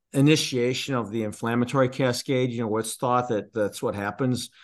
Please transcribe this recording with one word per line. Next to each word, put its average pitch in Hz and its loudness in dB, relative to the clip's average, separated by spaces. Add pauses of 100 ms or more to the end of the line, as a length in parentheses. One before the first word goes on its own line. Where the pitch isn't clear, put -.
(140)
initiation 139 2
of 107 -2
the 113 -4
inflammatory 120 0
cascade, 127 0
you 117 -4
know, 113 -2
what's 110 -2
thought 123 0
that 104 -4
that's 104 -2
what 113 -2
happens, 104 -2 (140)